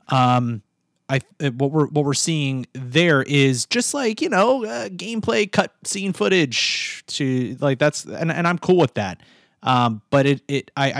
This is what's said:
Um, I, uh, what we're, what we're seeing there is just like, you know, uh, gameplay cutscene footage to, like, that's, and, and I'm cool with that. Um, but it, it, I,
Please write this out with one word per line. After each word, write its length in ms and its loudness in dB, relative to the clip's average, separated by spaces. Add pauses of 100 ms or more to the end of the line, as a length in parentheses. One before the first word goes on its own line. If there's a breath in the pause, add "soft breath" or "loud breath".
Um, 540 2 (440)
I, 140 -2 (220)
uh, 80 0
what 200 -2
we're, 180 2
what 180 0
we're 80 0
seeing 580 -2
there 500 2
is 440 2
just 260 -2
like, 300 -2
you 80 -2
know, 340 2
uh, 240 -8
gameplay 600 -2
cutscene 680 -4
footage 920 -2
to, 520 -2
like, 180 0
that's, 280 0
and, 260 -4
and 160 0
I'm 100 0
cool 200 4
with 160 2
that. 260 -6 (420 soft breath)
Um, 460 2
but 160 4
it, 240 2
it, 300 -4
I, 220 0